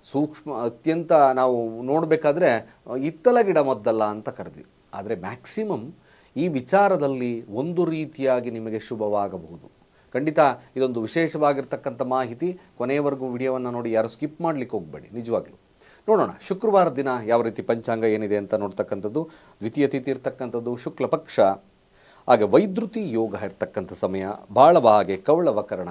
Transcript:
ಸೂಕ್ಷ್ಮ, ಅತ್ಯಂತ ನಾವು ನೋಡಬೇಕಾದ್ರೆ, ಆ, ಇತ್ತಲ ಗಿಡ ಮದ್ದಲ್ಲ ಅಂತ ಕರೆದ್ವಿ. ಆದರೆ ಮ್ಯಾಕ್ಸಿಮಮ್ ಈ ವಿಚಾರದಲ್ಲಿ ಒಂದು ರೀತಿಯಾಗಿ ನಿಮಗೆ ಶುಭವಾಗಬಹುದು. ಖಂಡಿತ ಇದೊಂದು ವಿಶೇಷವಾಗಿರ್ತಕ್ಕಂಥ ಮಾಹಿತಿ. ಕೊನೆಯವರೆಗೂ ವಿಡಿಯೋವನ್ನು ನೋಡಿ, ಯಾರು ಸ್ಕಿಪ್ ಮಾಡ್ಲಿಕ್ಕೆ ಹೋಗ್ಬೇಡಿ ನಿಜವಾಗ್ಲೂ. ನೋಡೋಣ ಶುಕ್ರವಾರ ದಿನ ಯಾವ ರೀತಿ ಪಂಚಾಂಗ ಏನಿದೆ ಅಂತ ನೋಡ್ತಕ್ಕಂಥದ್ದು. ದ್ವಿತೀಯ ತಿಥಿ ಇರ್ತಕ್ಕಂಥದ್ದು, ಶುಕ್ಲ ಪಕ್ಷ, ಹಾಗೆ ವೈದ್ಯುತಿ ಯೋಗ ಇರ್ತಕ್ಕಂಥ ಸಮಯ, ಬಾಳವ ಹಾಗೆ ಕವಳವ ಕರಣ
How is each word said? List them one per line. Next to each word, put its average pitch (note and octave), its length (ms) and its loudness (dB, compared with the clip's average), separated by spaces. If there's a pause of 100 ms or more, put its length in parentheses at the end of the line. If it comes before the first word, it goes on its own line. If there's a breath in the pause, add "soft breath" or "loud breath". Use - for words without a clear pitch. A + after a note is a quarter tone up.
ಸೂಕ್ಷ್ಮ, C3+ 580 -6
ಅತ್ಯಂತ D#3+ 520 -2
ನಾವು B2+ 680 4
ನೋಡಬೇಕಾದ್ರೆ, D3+ 920 2 (160)
ಆ, A#2+ 40 -4
ಇತ್ತಲ D#3+ 460 2
ಗಿಡ F#3+ 160 2
ಮದ್ದಲ್ಲ A2+ 460 2
ಅಂತ G#2+ 260 -4
ಕರೆದ್ವಿ. D#2+ 360 -14 (280)
ಆದರೆ F3 220 -8
ಮ್ಯಾಕ್ಸಿಮಮ್ B2 760 -8 (460 soft breath)
ಈ D#3+ 100 0
ವಿಚಾರದಲ್ಲಿ C3+ 1040 0
ಒಂದು E3 340 -2
ರೀತಿಯಾಗಿ C3 680 -2
ನಿಮಗೆ A2 280 -6
ಶುಭವಾಗಬಹುದು. G2+ 920 -6 (420 soft breath)
ಖಂಡಿತ D3 260 0 (360 loud breath)
ಇದೊಂದು B2+ 260 0
ವಿಶೇಷವಾಗಿರ್ತಕ್ಕಂಥ C#3+ 1000 -2
ಮಾಹಿತಿ. B2+ 580 -4 (180 soft breath)
ಕೊನೆಯವರೆಗೂ C#3 520 -2
ವಿಡಿಯೋವನ್ನು B2+ 420 -4
ನೋಡಿ, A#2+ 200 -6
ಯಾರು A2 160 2
ಸ್ಕಿಪ್ C3+ 340 -10
ಮಾಡ್ಲಿಕ್ಕೆ D3 360 -4
ಹೋಗ್ಬೇಡಿ D2+ 360 -12
ನಿಜವಾಗ್ಲೂ. A2+ 460 -6 (500 soft breath)
ನೋಡೋಣ E3+ 200 4 (180)
ಶುಕ್ರವಾರ G3 420 2
ದಿನ C3+ 180 -4 (180)
ಯಾವ A#2 160 4
ರೀತಿ A2+ 200 -4
ಪಂಚಾಂಗ A2+ 420 -2
ಏನಿದೆ G#2+ 340 0
ಅಂತ G2+ 160 -2
ನೋಡ್ತಕ್ಕಂಥದ್ದು. G#2 760 -4 (300 loud breath)
ದ್ವಿತೀಯ A#2+ 280 0
ತಿಥಿ C3+ 240 -4
ಇರ್ತಕ್ಕಂಥದ್ದು, A#2+ 640 -6
ಶುಕ್ಲ C3+ 300 -6
ಪಕ್ಷ, - 340 -2 (920 soft breath)
ಹಾಗೆ A2+ 140 6
ವೈದ್ಯುತಿ F#3+ 680 0
ಯೋಗ A2 240 -2 (100)
ಇರ್ತಕ್ಕಂಥ F#2+ 480 -8
ಸಮಯ, F#2+ 320 -4 (280)
ಬಾಳವ C#3 360 8
ಹಾಗೆ G2 280 4
ಕವಳವ C#3+ 440 2
ಕರಣ F#2 300 -8